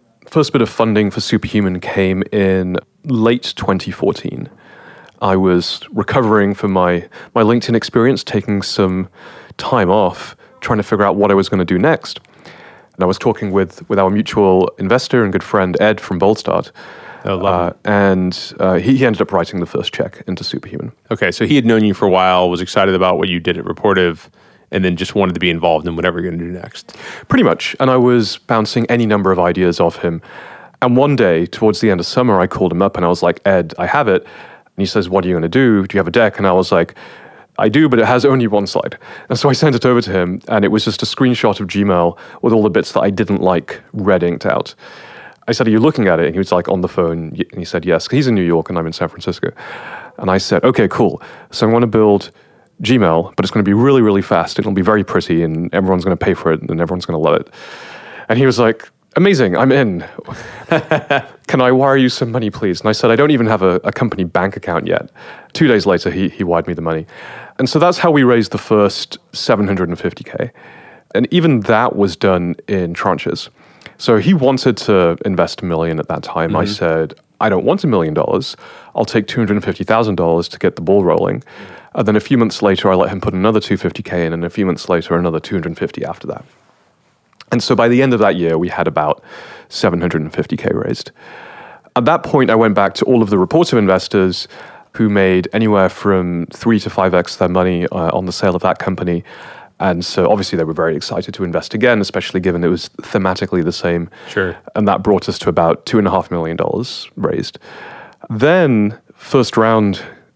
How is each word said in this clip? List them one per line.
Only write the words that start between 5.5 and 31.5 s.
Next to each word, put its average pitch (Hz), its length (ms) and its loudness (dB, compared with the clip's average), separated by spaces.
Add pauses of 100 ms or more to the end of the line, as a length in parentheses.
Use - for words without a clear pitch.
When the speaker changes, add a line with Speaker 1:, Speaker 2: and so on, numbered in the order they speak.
Speaker 1:
recovering 104 640 0
from 101 160 -4
my, 87 360 0 (280)
my 117 80 4
LinkedIn 117 320 2
experience, 120 480 0
taking 101 400 -4
some 92 460 -2 (480)
time 101 340 0
off, - 440 0 (260)
trying 113 160 -2
to 104 60 -2
figure 101 220 0
out 95 120 2
what 104 120 2
I 98 60 4
was 95 140 2
gonna 92 160 0
do 90 120 0
next. 156 420 -2 (760)
And 92 80 -2
I - 20 2
was 95 120 0
talking 107 340 -2
with, 92 380 -2
with 98 100 0
our 95 100 4
mutual 95 580 2 (100)
investor 117 460 0
and 98 80 0
good 92 120 -2
friend, 92 380 0
Ed 107 200 2
from 92 180 -6
Boldstart. 95 520 0 (540)
Speaker 2:
Oh, 98 100 -2
love 90 380 0
him. - 120 -18
Speaker 1:
Uh, 104 40 -4
and, 95 720 0
uh, 92 140 2
he, 101 220 2
he 127 80 2
ended 110 160 2
up 98 120 -4
writing 87 260 -2
the 85 60 -4
first - 280 -6
check - 320 -6
into 92 180 -8
Superhuman. - 500 -10 (180)
Speaker 2:
Okay, 101 200 -2
so 110 140 -2
he 143 100 2
had 127 100 4
known 110 180 4
you 104 100 2
for 107 120 0
a 98 40 4
while, 92 400 4
was 87 120 -2
excited 95 340 2
about 92 220 2
what 98 100 0
you 87 140 -2
did 87 160 -2
at - 80 -8
Reportive, 87 640 0 (420)
and 95 140 0
then 90 100 0
just 90 200 -6
wanted 95 180 0
to 85 60 -4
be 87 100 0
involved 82 360 0
in 85 120 -6
whatever 87 240 -2
you're 90 100 -6
gonna 85 120 -6
do 85 80 -8
next. - 440 -16 (320)
Speaker 1:
Pretty 262 160 2
much. - 380 0
And 131 100 2
I 127 60 4
was 120 400 2
bouncing 113 520 -2
any 120 160 2
number 101 280 2
of 90 60 -2
ideas 87 420 2
off 85 160 0
him. 85 240 -4 (600)
And 123 140 2
one 139 220 4
day, 87 280 4
towards 107 360 0